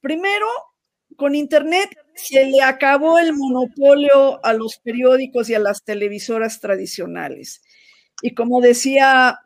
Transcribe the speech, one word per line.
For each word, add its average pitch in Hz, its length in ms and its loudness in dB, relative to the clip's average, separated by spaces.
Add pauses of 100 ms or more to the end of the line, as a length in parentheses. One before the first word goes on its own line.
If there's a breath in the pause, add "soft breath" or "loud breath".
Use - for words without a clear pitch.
Primero, 392 460 -4 (680)
con 285 180 -2
Internet 311 560 0 (240)
se 269 320 0
le 269 160 -2
acabó 277 560 2
el 330 140 0
monopolio 277 1120 2
a 226 80 0
los 220 260 -6
periódicos 254 720 0
y 226 40 -2
a 214 40 0
las 208 240 -4
televisoras 214 800 -6
tradicionales. 180 1000 -8 (600 soft breath)
Y 247 120 -6
como 240 260 -2
decía 254 840 4